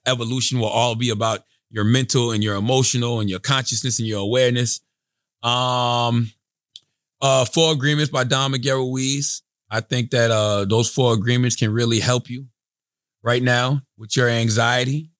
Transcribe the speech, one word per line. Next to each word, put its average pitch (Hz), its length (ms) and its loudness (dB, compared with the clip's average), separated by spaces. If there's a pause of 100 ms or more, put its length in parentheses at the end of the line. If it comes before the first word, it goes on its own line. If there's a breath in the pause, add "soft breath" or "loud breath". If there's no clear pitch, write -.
evolution 123 540 -2
will 110 80 0
all 117 280 0
be 120 140 -2
about 110 360 -2 (240)
your 107 160 -2
mental 123 460 2
and 107 120 0
your 104 120 -2
emotional 120 680 0
and 101 80 -2
your 92 100 -4
consciousness 127 600 -2
and 113 80 -4
your 104 120 -4
awareness. 123 640 0 (600)
Um, 120 920 0 (880)
uh, 135 240 4
Four 160 260 2
Agreements 147 400 0
by 127 140 0
Don 135 260 0
Miguel 135 260 -2
Ruiz. 131 640 -4 (300)
I 113 80 -4
think 120 320 -4
that, 117 180 2
uh, 104 360 2
those 110 240 2
four 123 240 2
agreements 120 420 0
can 110 160 -2
really 113 300 0
help 123 280 0
you 131 180 -12 (760)
right 120 180 0
now 127 400 2 (160)
with 107 200 -8
your 127 120 4
anxiety. 120 800 0 (100)